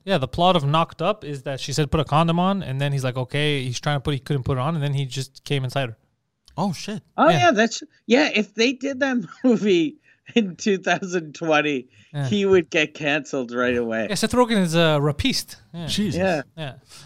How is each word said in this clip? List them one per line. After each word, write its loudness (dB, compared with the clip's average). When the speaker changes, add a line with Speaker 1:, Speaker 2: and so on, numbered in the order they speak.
Speaker 1:
Yeah, 0
the -2
plot 4
of 0
Knocked 0
Up -2
is -10
that -6
she -8
said, 0
"Put 2
a -2
condom 2
on," 0
and -6
then 0
he's -2
like, -4
"Okay." -2
He's -6
trying -2
to -6
put, -2
he -2
couldn't -4
put -2
it -2
on, -2
and -2
then -2
he -2
just -10
came -2
inside -4
her. -14
Speaker 2:
Oh, -2
shit. -10
Speaker 3:
Oh, 6
Speaker 1:
Yeah. 4
Speaker 3:
yeah, 6
that's, 0
yeah, 4
if -2
they 2
did -6
that 0
<laughs> -6
movie 4
in 2
two 0
thousand -2
twenty, 0
Speaker 1:
Yeah. -4
Speaker 3:
he 0
would 4
get 0
canceled -4
right 0
away. -2
Speaker 1:
Yeah, -4
Seth -2
Rogen 2
is 0
a 4
rapiste. -2
Yeah. -10
Speaker 2:
Jesus. -2
Speaker 3:
Yeah. 0
Speaker 1:
Yeah. -10